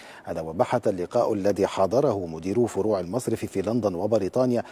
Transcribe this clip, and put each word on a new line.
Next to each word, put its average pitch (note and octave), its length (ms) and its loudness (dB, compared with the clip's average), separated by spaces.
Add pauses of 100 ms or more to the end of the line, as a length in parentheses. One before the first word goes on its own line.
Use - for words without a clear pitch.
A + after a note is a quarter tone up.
(240)
هذا E2+ 160 -6
وبحث F2+ 480 0
اللقاء G2 440 0
الذي G2 340 2
حضره G2+ 600 2
مديرو F#2 400 0
فروع G2 340 0
المصرف A2 440 -4
في F#2+ 180 -4
لندن G#2 320 0
وبريطانيا G#2+ 760 2